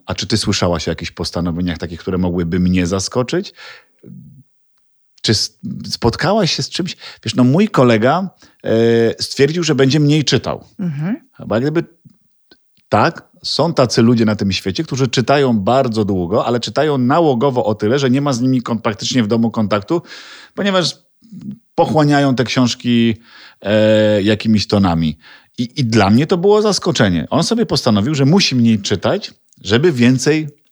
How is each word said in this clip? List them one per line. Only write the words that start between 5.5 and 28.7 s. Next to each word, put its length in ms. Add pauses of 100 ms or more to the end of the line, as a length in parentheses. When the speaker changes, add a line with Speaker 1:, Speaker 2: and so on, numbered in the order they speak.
Speaker 1:
spotkałaś 680
się 80
z 60
czymś? 260 (300)
Wiesz, 100
no 80
mój 260
kolega, 600 (340)
e, 60 (540)
stwierdził, 400
że 120
będzie 240
mniej 240
czytał. 400 (160)
Speaker 2:
Mhm. 580
Speaker 1:
Chyba 220
gdyby, 240 (1040)
tak, 400 (140)
są 300
tacy 280
ludzie 240
na 100
tym 160
świecie, 320
którzy 240
czytają 520
bardzo 460
długo, 400
ale 140
czytają 380
nałogowo 680
o 100
tyle, 240
że 100
nie 120
ma 120
z 80
nimi 200
kon-, 200
praktycznie 420
w 40
domu 240
kontaktu, 500 (520)
ponieważ 440 (800)
pochłaniają 600
te 80
książki, 720 (460)
e, 600
jakimiś 460
tonami. 500 (400)
I, 180
i 100
dla 240
mnie 180
to 100
było 240
zaskoczenie. 680
On 140
sobie 220
postanowił, 500
że 100
musi 300
mniej 260